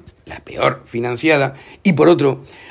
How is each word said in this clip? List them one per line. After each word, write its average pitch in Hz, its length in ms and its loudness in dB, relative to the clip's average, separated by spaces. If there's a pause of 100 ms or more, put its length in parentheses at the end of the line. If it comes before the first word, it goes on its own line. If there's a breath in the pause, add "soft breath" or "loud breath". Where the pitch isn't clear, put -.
(260)
la - 140 -18
peor - 440 -4
financiada, 135 720 -2 (280 loud breath)
y 185 120 2
por 151 140 4
otro, 143 360 2 (260 loud breath)